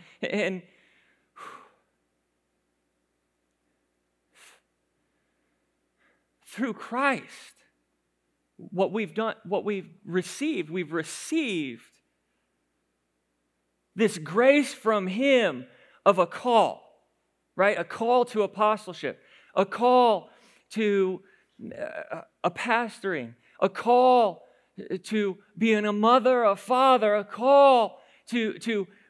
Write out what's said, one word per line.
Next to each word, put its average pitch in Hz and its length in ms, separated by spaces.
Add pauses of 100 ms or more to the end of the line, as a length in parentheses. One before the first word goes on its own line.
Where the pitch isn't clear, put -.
(220)
and 190 400 (4000)
through 240 280
Christ, 254 520 (1300)
what 180 380
we've 196 200
done, 220 300
what 185 220
we've 202 240 (160)
received, 180 640
we've 160 240
received 165 920 (2000)
this 202 220
grace 240 560
from 208 340
him 202 580 (400)
of 190 120
a 180 100
call, 220 540 (760)
right? 202 200
A 170 60
call 240 420
to 220 180
apostleship, 202 800 (320)
a 190 120
call 240 640 (420)
to, 196 500 (560)
uh, - 440 (200)
a 175 100
pastoring, 196 840 (240)
a 196 80
call 240 800 (580)
to 208 340 (200)
being 214 280
a 208 80
mother, 240 500
a 196 120
father, 247 600
a 202 80
call 262 800 (260)
to, 226 320
to 214 280 (220)